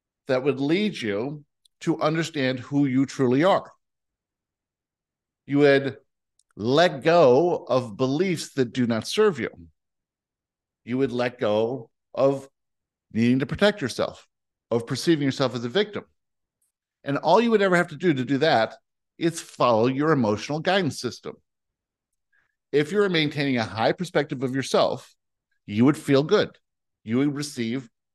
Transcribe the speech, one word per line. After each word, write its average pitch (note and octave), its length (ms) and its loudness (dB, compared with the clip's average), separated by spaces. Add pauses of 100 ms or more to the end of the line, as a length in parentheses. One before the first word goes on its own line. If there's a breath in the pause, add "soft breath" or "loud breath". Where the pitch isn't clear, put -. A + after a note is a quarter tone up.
(280)
that B2+ 160 0
would C3 160 -2
lead F3 400 -2
you B2 440 -6 (360)
to D#3+ 200 -2
understand D3 600 -2
who C#3+ 260 0
you C3 200 2
truly C3+ 380 0
are. F#3 260 0 (1800)
You C#3 120 0
would C#3 380 4 (600)
let C#3+ 460 2
go D#3+ 640 4
of A#2 280 -2
beliefs D3 580 -2
that B2 180 -2
do B2 140 -2
not A2 200 -2
serve G3+ 340 0
you. G2+ 100 -6 (1300)
You A#2+ 140 -4
would C3 140 0
let B2 280 -4
go A2+ 500 -2 (240)
of C3+ 340 0 (640)
needing A#2+ 280 2
to C3 60 -2
protect G#3 340 0
yourself, - 460 -6 (440)
of A#2 160 -2
perceiving C#3+ 380 0
yourself C3 300 -2
as A#2+ 100 -6
a B2 40 -6
victim. G3 360 -4 (1000)
And C#3 160 -6
all F3 220 4
you A#3 100 2
would G#3 120 4
ever F#3 140 2
have F3 120 0
to D3+ 80 -12
do E3+ 180 2
to B2+ 100 -2
do C3 140 -2
that C3 360 2 (420)
is E3 240 -4
follow A#2+ 460 2
your C#3+ 260 0
emotional B2 480 0
guidance F3+ 400 -2
system. - 340 -10 (1400)
If D3 220 0
you G#3 100 2
are G3+ 60 0
maintaining D3 480 0
a A2+ 80 0
high A2 280 0
perspective D3 500 -4
of B2+ 120 -4
yourself, - 600 -2 (500)
you G#2 220 0
would D3+ 100 4
feel C#3 260 2
good. F3 280 0 (520)
You A2+ 160 -4
would C#3+ 160 0
receive C3+ 540 -8 (260)